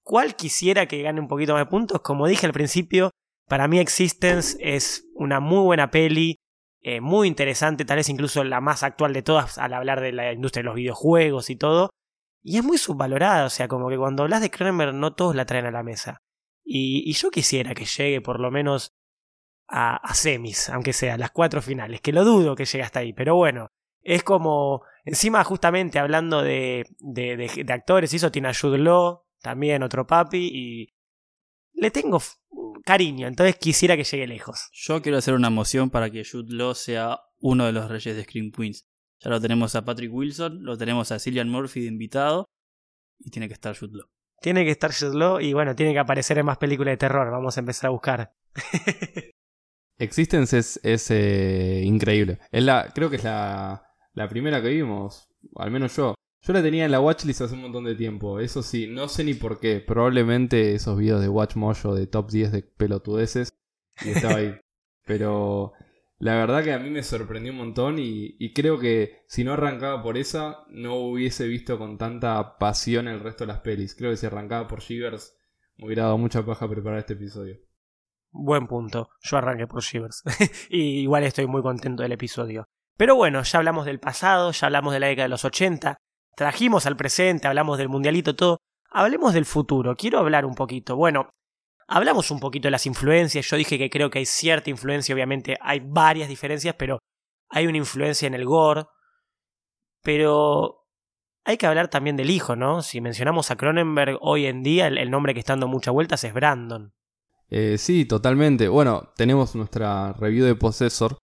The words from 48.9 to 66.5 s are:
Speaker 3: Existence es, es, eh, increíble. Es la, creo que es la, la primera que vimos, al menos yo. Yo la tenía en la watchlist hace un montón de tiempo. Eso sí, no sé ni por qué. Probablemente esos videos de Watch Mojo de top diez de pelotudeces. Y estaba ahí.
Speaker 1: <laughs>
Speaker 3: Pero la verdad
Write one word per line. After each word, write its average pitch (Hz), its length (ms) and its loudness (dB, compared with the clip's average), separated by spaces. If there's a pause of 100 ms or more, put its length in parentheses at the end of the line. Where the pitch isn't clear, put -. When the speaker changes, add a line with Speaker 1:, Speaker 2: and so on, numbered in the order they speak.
Speaker 3:
Existence 135 600 2
es, - 260 -2
es, 113 260 0
eh, 95 720 2
increíble. 104 540 2 (140)
Es 117 100 2
la, 131 320 2
creo 156 140 -2
que 139 80 -4
es 107 80 -6
la, 98 640 -6 (220)
la 107 160 -8
primera 127 320 -2
que 113 80 0
vimos, 113 640 -4 (220)
al - 140 -6
menos 131 260 -2
yo. 127 180 0 (280)
Yo 180 100 -2
la 185 100 4
tenía 160 220 2
en 151 80 2
la 131 80 4
watchlist 151 400 0
hace 123 140 -6
un 127 80 -12
montón 123 220 -8
de 117 100 -2
tiempo. 104 440 -6
Eso 120 240 -6
sí, 117 240 -4
no 127 220 -8
sé 151 160 -4
ni 147 80 0
por 113 260 -6
qué. 107 220 0
Probablemente 117 960 2
esos 101 240 -2
videos 107 240 4
de 98 80 2
Watch 104 260 0
Mojo 107 380 -2
de 95 120 -2
top 107 240 -4
diez 107 220 0
de 101 100 -2
pelotudeces. 107 920 -2 (520)
Y 107 60 -4
estaba 110 260 0
ahí. 104 180 -4 (260)
Speaker 1:
<laughs> - 260 -20
Speaker 3:
Pero 104 640 -2 (460)
la 113 160 -2
verdad 117 300 0